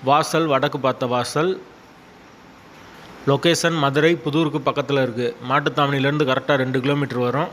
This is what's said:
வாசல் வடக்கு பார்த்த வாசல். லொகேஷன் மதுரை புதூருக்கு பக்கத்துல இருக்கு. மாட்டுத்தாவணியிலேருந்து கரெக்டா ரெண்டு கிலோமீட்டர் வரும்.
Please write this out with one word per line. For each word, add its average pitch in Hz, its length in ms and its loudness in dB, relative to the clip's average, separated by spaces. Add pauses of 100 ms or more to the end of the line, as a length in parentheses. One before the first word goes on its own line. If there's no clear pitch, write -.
வாசல் 151 420 2
வடக்கு 143 340 0
பார்த்த 127 260 -2
வாசல். 135 560 -2 (1600)
லொகேஷன் 165 520 2
மதுரை 143 460 2
புதூருக்கு 151 400 0
பக்கத்துல 135 380 0
இருக்கு. 120 340 -2 (140)
மாட்டுத்தாவணியிலேருந்து 143 800 0
கரெக்டா 131 260 0
ரெண்டு 131 260 0
கிலோமீட்டர் 135 380 -2
வரும். 127 340 0